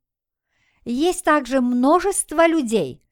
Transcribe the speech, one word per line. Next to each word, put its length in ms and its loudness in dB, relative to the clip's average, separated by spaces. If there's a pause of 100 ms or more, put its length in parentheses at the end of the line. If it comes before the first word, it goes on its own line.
(840)
Есть 400 -2
также 360 0
множество 880 2
людей, 640 -2